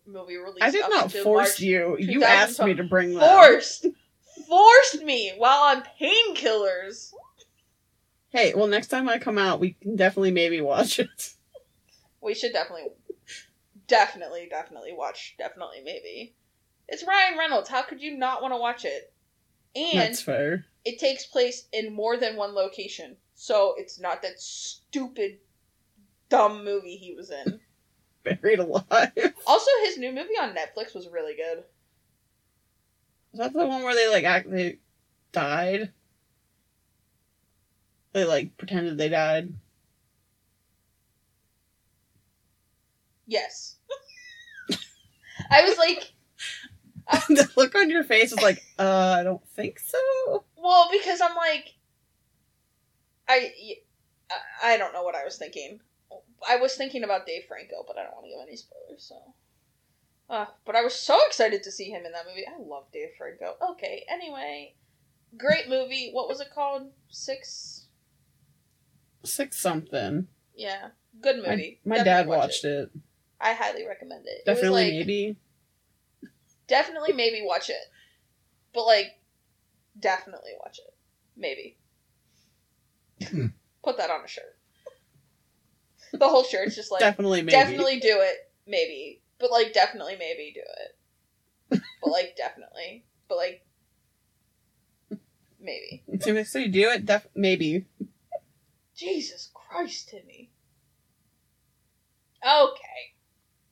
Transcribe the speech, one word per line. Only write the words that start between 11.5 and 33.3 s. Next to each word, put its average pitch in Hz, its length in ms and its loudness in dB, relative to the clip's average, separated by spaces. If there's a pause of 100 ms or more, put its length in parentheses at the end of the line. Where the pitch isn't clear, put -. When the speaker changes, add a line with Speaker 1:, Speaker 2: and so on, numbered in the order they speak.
Speaker 1:
We 214 120 -6
should 226 200 -6
definitely, 165 340 -6 (960)
definitely, 175 640 0
definitely 156 460 -12
watch, - 420 -12
definitely - 460 -14
maybe. 147 500 -14 (540)
It's 330 180 -12
Ryan 370 320 2
Reynolds. 294 300 -2
How 254 140 -2
could 285 180 -12
you 294 160 -10
not 254 240 -4
wanna 254 180 -4
watch 240 280 -6
it? 139 260 -10 (640)
And 320 220 0
Speaker 2:
That's 233 240 -2
fair. 147 420 -4 (220)
Speaker 1:
it 233 120 -8
takes 269 280 -2
place 247 480 -2
in 220 180 -6
more 220 240 -2
than 220 200 -4
one 202 180 -6
location. 190 600 -6 (180)
So 202 420 0
it's - 240 -14
not 180 220 -6
that 180 180 -12
stupid, - 1000 -10 (880)
dumb 214 360 2
movie 196 320 -6
he 180 180 -18
was - 160 -18
in. 143 300 -8 (320)
Speaker 2:
<laughs> - 320 -20
Buried 196 360 0
Alive. - 720 0 (140)
Speaker 1:
Also, 453 240 4 (140)
his 359 140 -2
new 254 140 -8
movie 349 280 -6
on 214 140 -4
Netflix 180 400 -10
was 180 140 -14
really 156 260 -8
good. 165 300 -8 (1700)